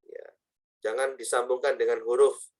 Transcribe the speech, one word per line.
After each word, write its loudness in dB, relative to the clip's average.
Ya. -18
Jangan -2
disambungkan 0
dengan 0
huruf 2